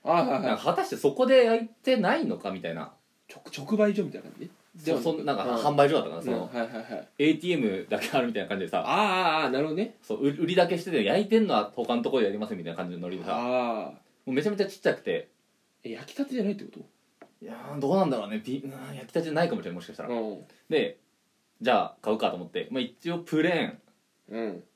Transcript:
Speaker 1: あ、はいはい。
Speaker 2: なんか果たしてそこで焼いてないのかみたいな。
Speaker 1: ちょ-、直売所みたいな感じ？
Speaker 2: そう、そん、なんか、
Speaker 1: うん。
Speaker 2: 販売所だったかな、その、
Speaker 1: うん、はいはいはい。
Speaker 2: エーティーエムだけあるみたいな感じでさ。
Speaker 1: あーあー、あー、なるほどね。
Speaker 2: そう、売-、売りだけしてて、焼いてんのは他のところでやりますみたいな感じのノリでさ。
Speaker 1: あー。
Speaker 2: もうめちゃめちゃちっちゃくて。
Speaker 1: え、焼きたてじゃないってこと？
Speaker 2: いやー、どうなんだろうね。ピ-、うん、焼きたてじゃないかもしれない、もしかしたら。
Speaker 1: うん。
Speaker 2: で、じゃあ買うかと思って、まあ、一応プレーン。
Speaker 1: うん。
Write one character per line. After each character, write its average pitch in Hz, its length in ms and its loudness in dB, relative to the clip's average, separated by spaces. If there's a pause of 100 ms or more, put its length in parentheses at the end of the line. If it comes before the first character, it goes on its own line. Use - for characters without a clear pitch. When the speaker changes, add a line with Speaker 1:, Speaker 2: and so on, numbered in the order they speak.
Speaker 1:
あ、 - 80 2
は 339 100 6
い 262 60 2
は 226 100 0
い。 202 40 -2
Speaker 2:
な 117 120 2
ん - 20 -2
か - 60 -10
果 165 120 2
た 381 100 0
し - 60 -6
て - 60 -4
そ 139 140 4
こ 254 160 2
で 254 200 8
焼 226 180 2
い - 40 -12
て - 280 0
な 208 180 2
い 311 120 0
の - 120 -4
か 95 140 -6
み 92 80 -8
た 85 100 -6
い 82 60 -6
な。 - 160 -10 (340)
Speaker 1:
ち - 100 -20
ょ-、 - 40 -20 (240)
直 214 120 0
売 208 160 4
所 196 120 0
み 139 80 -6
た - 60 -12
い - 40 -14
な - 80 -18
感 - 80 -20
じ？ - 120 -12 (280)
Speaker 2:
そ 156 160 0
う、 127 60 0
そ 160 140 -2
ん、 - 100 -6
な 143 100 0
ん - 20 0
か、 - 80 -2
Speaker 1:
う 123 40 -2
ん。 120 80 0
Speaker 2:
販 139 180 2
売 143 160 8
所 160 60 4
だ 120 60 2
っ - 20 -4
た - 60 -6
か 80 80 -8
な、 - 40 -8
そ - 80 -4
の、 117 60 0 (160)
Speaker 1:
う 123 40 -8
ん、 - 20 -4
は 117 60 -2
い 113 40 -6
は 117 60 -12
い - 20 -8
は 110 60 -8
い。 - 260 -10 (100)
Speaker 2:
エ 151 120 6
ー - 100 2
テ 170 80 -6
ィ - 20 0
ー - 40 2
エ - 20 0
ム 104 340 0
だ 104 80 0
け - 180 -4
あ 131 40 4
る 120 80 0
み 113 40 -4
た 104 60 -4
い 95 60 -2
な - 40 -10
感 101 120 -2
じ 90 60 -2
で 80 40 -8
さ。 92 160 0
Speaker 1:
あ 180 540 2
ー - 0 -
あ - 20 0
ー、 143 40 0
あ - 20 0
ー、 - 0 -
な 127 100 0
る 147 60 2
ほ 156 60 -2
ど 156 60 -2
ね。 208 240 -4
Speaker 2:
そ - 140 -6
う、 113 100 -2
売-、 143 140 6
売 165 80 2
り 180 80 0
だ 185 140 6
け 180 100 0
し - 60 -6
て 185 80 -4
て、 123 100 2
焼 151 200 4
い 202 60 -2
て 220 120 6
ん 208 80 4
の 139 60 2
は 104 200 2
他 120 220 0
の 117 80 0
と 131 60 0
こ 131 80 2
ろ - 20 4
で 104 80 4
や 98 40 -2
り 104 60 -6
ま 107 80 -4
す 110 80 -6
み 90 80 -8
た 82 80 -8
い - 20 -8
な 82 40 -8
感 90 120 -6
じ 90 60 -8
の 87 80 -10
ノ 90 80 -6
リ 92 80 -6
で 90 60 -10
さ。 92 120 -4
Speaker 1:
あ 117 40 -2
ー。 120 460 0
Speaker 2:
も - 100 -14 (320)
う 131 40 -2
め 139 120 2
ち - 20 2
ゃ 208 60 2
め 196 40 -4
ち 202 60 -4
ゃ 190 40 2
ち - 120 -12
っ - 20 -20
ち - 60 0
ゃ 139 80 4
く - 80 -10
て。 - 260 -4 (540)
Speaker 1:
え、 - 80 -12
焼 - 240 -12
き - 20 -12
た 277 80 -2
て 269 100 -8
じ 247 60 -2
ゃ 190 40 2
な 208 60 2
い - 20 -2
っ - 40 -4
て - 80 -14
こ - 60 -16
と？ - 100 -18 (640)
Speaker 2:
い - 40 -14
や 113 60 -12 (200)
ー、 143 60 -6
ど 139 120 0
う 190 40 4
な 190 100 4
ん 139 40 0
だ 120 80 0
ろ 101 100 -6
う - 20 -10
ね。 107 80 -4
ピ-、 127 260 -6
う 139 40 -10
ん、 - 20 -10 (240)
焼 - 140 -14
き - 40 -20
た 165 80 0
て - 20 -6
じ 165 80 -6
ゃ - 20 -4
な 165 120 2
い 156 40 0
か 117 80 -2
も 87 60 -6
し - 20 -14
れ 87 60 -8
な - 20 -8
い、 - 20 -8
も 87 80 -10
し - 60 -16
か - 60 -16
し - 20 -16
た - 80 -12
ら。 - 60 -10
Speaker 1:
う 120 40 -2
ん。 107 300 -6 (240)
Speaker 2:
で、 123 300 0 (640)
じ 123 80 2
ゃ 107 140 4
あ - 180 -10
買 107 100 0
う 107 60 2
か 107 100 0
と 87 80 -2
思 87 80 -8
っ 85 60 -14
て、 - 200 -6
ま 131 80 -4
あ、 - 40 -2
一 - 280 -8
応 170 100 -2
プ 156 220 0
レ 170 380 0 (500)
ー 107 60 -8
ン。 - 20 -4
Speaker 1:
う - 20 -4 (180)
ん。 90 40 -16 (140)